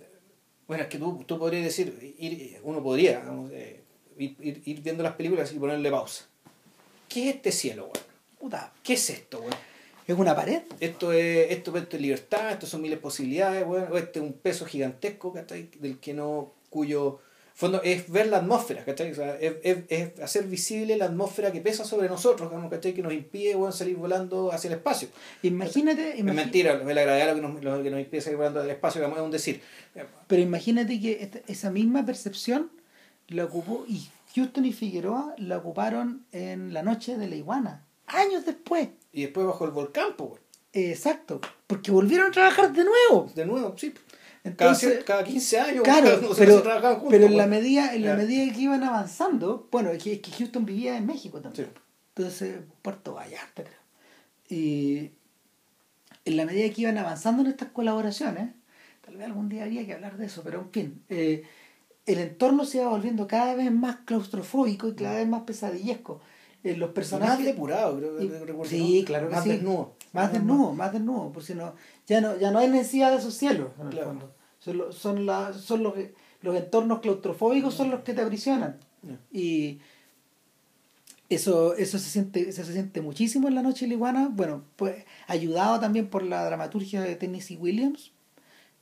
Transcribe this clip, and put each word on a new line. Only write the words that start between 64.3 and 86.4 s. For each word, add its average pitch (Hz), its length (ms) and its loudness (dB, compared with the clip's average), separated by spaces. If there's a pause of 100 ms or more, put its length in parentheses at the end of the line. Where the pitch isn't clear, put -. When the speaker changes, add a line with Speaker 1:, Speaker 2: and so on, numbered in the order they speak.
Speaker 2:
y 220 60 -4
cada 202 200 -4
Speaker 1:
Mm. - 40 -2
Speaker 2:
vez 226 100 0
más 226 140 0
pesadillesco. 208 800 -8 (420)
Eh, 170 140 -2
los 170 140 -4
Speaker 1:
Y - 20 -16
Speaker 2:
personajes 196 460 0
Speaker 1:
más 269 80 -2
depurado, 175 520 -2
creo 156 200 -6
que 196 60 -2
Speaker 2:
y 190 40 -4
Speaker 1:
recuerdo, 160 380 -8
Speaker 2:
sí, 170 340 2
Speaker 1:
¿no? 190 60 -4
Speaker 2:
claro 151 220 -2
que 160 60 -4
Speaker 1:
Más 170 100 0
Speaker 2:
sí. 208 60 2
Speaker 1:
desnudo. 185 440 -2 (180)
Speaker 2:
Más 185 120 2
Speaker 1:
Más 202 80 0
Speaker 2:
desnudo, 226 420 4
más 185 180 -4
desnudo, 220 400 -4
por 165 120 -14
si 180 100 -10
no, 170 200 -10 (320)
ya 220 140 4
no, 214 160 0
ya 196 140 2
no 208 80 4
hay 254 100 6
necesidad 262 440 4
de 254 60 4
esos 220 160 -4
cielos, 185 340 0 (100)
en 147 80 -12
el 143 60 -10
Speaker 1:
Claro. 151 160 -6
Speaker 2:
fondo. 135 260 -12 (240)
Son 175 180 -8
lo-, 170 160 -6
son 202 320 -4
la, 196 300 -2
son 226 300 -2
los, 196 100 -2 (480)
los 180 140 0
entornos 226 440 2
claustrofóbicos 226 760 0
son 262 160 0
los 247 100 -2
que 247 120 -6
te 226 100 -2
aprisionan. 214 540 -2 (260)
Speaker 1:
Ya. 135 160 -14 (140)
Speaker 2:
Y 156 460 -2 (1500)
eso, 175 480 4
eso 202 220 -2
se - 120 -6
siente, 190 380 -2
eso 180 160 -10
se 170 80 -10
siente 185 280 -6
muchísimo 226 480 0
en 262 60 2
La 254 80 0
noche 262 220 0
de 240 40 0
la 240 60 0
iguana, 254 380 0
bueno, 156 320 -4 (120)
pues 190 280 -4 (240)
ayudado 175 500 0
también 214 300 0
por 190 160 -4
la 175 200 -4